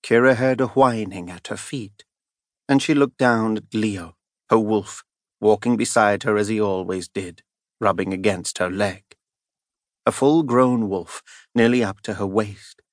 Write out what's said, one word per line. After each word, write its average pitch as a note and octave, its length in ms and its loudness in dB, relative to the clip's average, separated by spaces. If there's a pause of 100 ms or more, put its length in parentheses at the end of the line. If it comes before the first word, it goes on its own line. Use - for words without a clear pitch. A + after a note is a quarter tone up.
Kira B2 320 4
heard B2+ 260 0
a B2+ 60 2
whining G#2 640 0
at F2 160 -16
her G#2+ 100 -8
feet, G#2+ 480 -14 (640)
and C3+ 160 2
she D#3 100 0
looked C#3 240 2
down A2+ 400 2
at - 160 -14
Leo, G2+ 420 -4 (360)
her A#2 80 4
wolf, G#2+ 440 -2 (380)
walking G#2+ 340 2
beside G#2+ 460 2
her G#2+ 160 0
as G#2 120 0
he A2 120 -2
always F#2 460 -4
did, F#2 340 -10 (400)
rubbing F#2+ 320 0
against F#2+ 460 -4
her F2+ 100 -2
leg. F#2+ 340 -4 (1000)
A A#2 60 2
full-grown B2+ 760 2
wolf, - 360 -8 (320)
nearly A#2+ 280 4
up G2 180 -4
to A2 120 -8
her G2 140 -4
waist. G2+ 640 -6